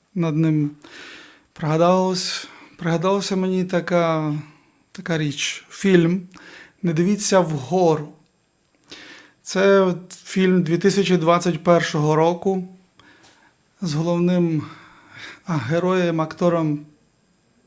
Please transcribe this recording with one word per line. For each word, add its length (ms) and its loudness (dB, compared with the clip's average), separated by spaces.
над 220 -2
ним, 340 2
пригадалось, 920 0
пригадалася 580 -2
мені 280 0
така, 720 0
така 260 -6
річ. 520 -6
Фільм 520 2
«Не 100 0
дивіться 460 2
вгору». 720 0
Це 380 2
от 340 -2
фільм 400 2
дві 140 0
тисячі 400 2
двадцять 460 0
першого 520 2
року 520 0
з 120 -4
головним, 720 0
а, 80 -6
героєм, 680 0
актором 580 0